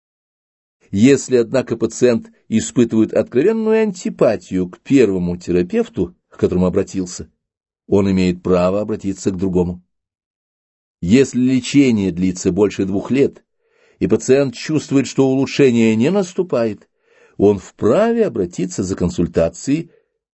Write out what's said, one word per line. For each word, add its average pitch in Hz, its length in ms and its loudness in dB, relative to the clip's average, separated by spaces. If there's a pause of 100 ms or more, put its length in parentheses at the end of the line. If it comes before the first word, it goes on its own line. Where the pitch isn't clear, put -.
(920)
Если, 127 440 2
однако, 120 400 -2
пациент 113 560 -2 (160)
испытывает 113 680 0
откровенную 220 680 0
антипатию 117 880 -2
к - 100 -20
первому 95 580 0
терапевту, 90 800 -2 (140)
к - 80 -20
которому 92 280 0
обратился, 92 640 -4 (580)
он 98 240 2
имеет 92 300 0
право 92 400 0
обратиться 101 500 -6
к 92 60 -8
другому. 90 460 -2 (1160)
Если 123 380 2
лечение 123 720 2
длится 90 400 -2
больше 98 340 0
двух 95 260 -4
лет, 131 320 0 (560)
и 101 80 0
пациент 127 480 2
чувствует, 135 520 -2
что 135 200 0
улучшение 131 680 2
не 120 160 2
наступает, 175 760 -4 (500)
он 101 220 2
вправе 208 640 0
обратиться 110 580 -4
за 92 120 -4
консультацией 90 960 -2 (420)